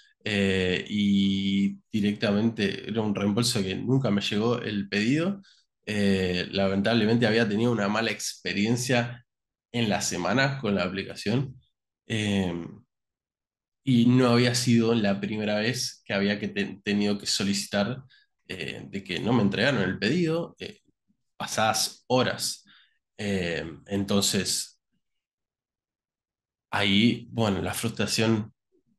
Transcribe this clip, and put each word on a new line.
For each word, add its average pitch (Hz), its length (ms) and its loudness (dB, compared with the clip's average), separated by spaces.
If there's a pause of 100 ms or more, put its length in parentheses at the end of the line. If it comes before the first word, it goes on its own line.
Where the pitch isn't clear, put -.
(240)
eh, 95 640 0
y 98 880 2 (160)
directamente 104 960 0
era 110 140 -2
un 104 120 -2
reembolso 101 480 0
que 95 120 -4
nunca 113 360 0
me 101 120 0
llegó 110 380 0
el 101 280 -4
pedido. 151 540 0 (440)
Eh, 95 640 0
lamentablemente 107 760 2
había 110 220 2
tenido 113 240 0
una 101 160 0
mala 110 220 0
experiencia 120 1160 -2 (460)
en 117 160 0
la 92 120 0
semana 113 600 0
con 101 140 -2
la 90 100 0
aplicación, 101 760 -4 (460)
em, 98 760 -2 (1000)
y 120 220 4
no 127 220 6
había 120 260 4
sido 117 400 4
la 101 260 2
primera 104 380 -2
vez 123 460 -4
que 110 100 -4
había 101 240 0
que 101 100 -4
te-, - 360 -6
tenido 104 340 0
que - 80 -12
solicitar, 101 760 -2 (460)
eh, 71 400 -10
de 98 160 -12
que 90 160 -6
no 101 120 -2
me 117 100 2
entregaron 101 400 0
el 92 160 -2
pedido, 160 600 -2
eh, - 220 -14 (560)
pasadas - 720 -2
horas. - 560 0 (520)
Eh, 85 720 -4
entonces, 98 920 -2 (1900)
ahí, 101 600 2
bueno, 104 320 0
la 90 120 -4
frustración 110 800 -2 (460)